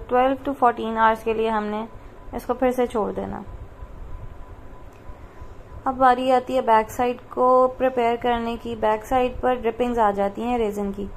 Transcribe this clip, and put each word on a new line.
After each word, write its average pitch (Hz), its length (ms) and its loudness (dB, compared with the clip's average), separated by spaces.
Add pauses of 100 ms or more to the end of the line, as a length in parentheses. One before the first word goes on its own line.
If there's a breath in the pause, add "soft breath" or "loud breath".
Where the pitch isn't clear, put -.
twelve 262 340 4
to 277 100 -2
fourteen 233 440 0
आवर्स 220 260 4
के 226 100 0
लिए 220 160 0
हमने 214 380 -2 (480 loud breath)
इसको 240 180 -2
फिर 254 180 2
से 247 160 0
छोड़ 202 260 -2
देना। 196 300 -6 (2500 loud breath)
अब 262 80 -2
बारी 254 360 6
आती 254 240 2
है 262 80 2
बैक 220 280 4
साइड 247 280 -2 (100)
को 254 380 6 (100)
prepare 247 400 2
करने 233 400 -2
की। 233 200 -8
बैक 214 280 0
साइड 254 360 0
पर 254 160 2
drippings 233 420 0
आ 208 140 4
जाती 202 280 -2
हैं 247 180 0
resin 202 340 -2
की, 196 240 -8